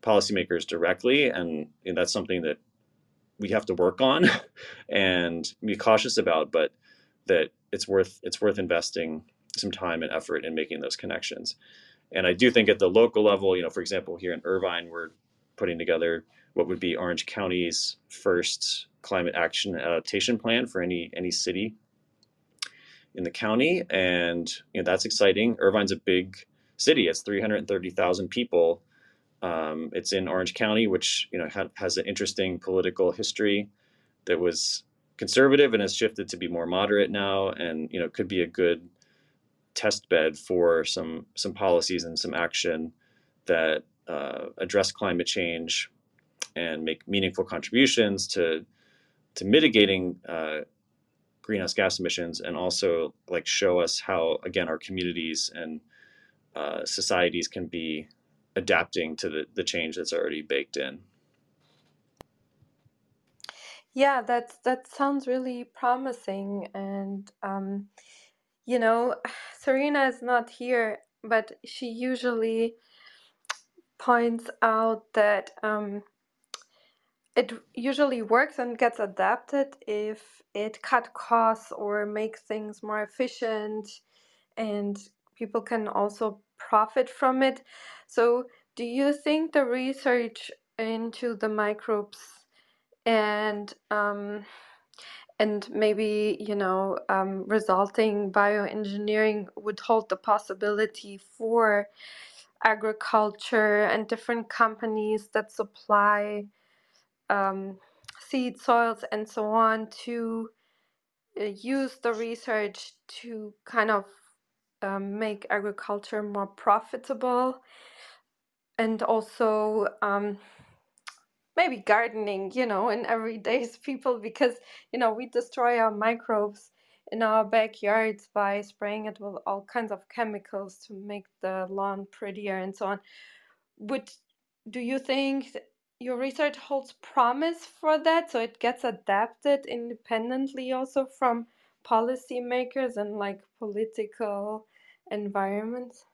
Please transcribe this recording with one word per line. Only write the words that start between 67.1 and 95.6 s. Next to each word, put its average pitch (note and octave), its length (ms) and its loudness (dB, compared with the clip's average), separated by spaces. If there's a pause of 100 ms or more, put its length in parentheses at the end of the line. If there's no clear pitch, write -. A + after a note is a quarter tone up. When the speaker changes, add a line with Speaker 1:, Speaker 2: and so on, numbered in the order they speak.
Speaker 2:
um, G3 440 -6 (800)
you B3 140 0
know, A#3 380 2 (220)
<sighs> - 220 -18
Serena C#4 460 2
is B3+ 160 -2
not A#3+ 280 2
here, A#3+ 480 0 (240)
but A3 300 2 (120)
she - 220 -10
usually A#3 920 -2 (1200)
points A#3 520 2 (120)
out A3+ 520 2
that, G#3 360 4 (120)
um, G#3 400 -4 (1300)
it B3 160 0 (220)
usually B3+ 480 0
works A#3 380 2
and A#3+ 180 -6
gets A#3+ 220 2
adapted A#3 760 -2 (120)
if G#3+ 540 -8 (120)
it G#3+ 280 -6
cut A#3+ 320 0
costs A3+ 580 2
or G#3 340 -2
makes G#3+ 360 -6
things G#3+ 380 -10
more G#3+ 220 -4
efficient, G#3+ 880 -4 (640)
and G#3 400 -4 (400)
people A3 240 -4
can G#3+ 280 -4
also G#3 520 -4 (180)
profit A#3 520 2
from C4 320 2
it. C4 200 0 (440)
So A#3+ 380 2 (320)
do A#3 80 -6
you C4+ 280 2
think D#4 400 0
the C#4+ 120 6
research B3 840 -2 (280)
into A3+ 560 -4
the G#3+ 140 -2
microbes G#3+ 720 -2 (840)
and, G#3 720 0 (160)
um, G#3 540 -2 (960)
and G#3 300 0